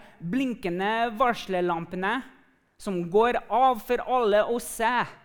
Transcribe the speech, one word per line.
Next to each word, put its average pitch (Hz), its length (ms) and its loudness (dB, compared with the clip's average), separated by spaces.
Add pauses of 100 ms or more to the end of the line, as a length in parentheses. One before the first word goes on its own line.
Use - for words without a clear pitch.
(200)
blinkende 214 960 -2
varsellampene 185 1000 0 (580)
som 190 220 -6 (100)
går 226 300 4 (100)
av 247 320 4
for 247 240 -2
alle 220 400 2
å 233 160 -2
se 226 300 -2 (340)